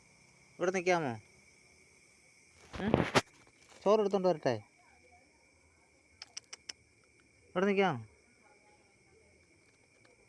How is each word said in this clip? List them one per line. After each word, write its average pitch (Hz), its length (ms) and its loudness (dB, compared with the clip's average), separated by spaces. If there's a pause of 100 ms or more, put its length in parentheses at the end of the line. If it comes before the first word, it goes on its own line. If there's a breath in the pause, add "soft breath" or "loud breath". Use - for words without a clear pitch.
(580)
ഇവിടെ 175 180 -2
നിക്കാമോ? 170 360 0 (1700)
ഉം? 214 100 0 (920)
ചോറ് 214 180 4
എടുത്തോണ്ട് 190 260 0
വരട്ടെ? 151 260 0 (3000)
ഇവിടെ 185 200 0
നിക്കാമോ? 190 300 2 (2250)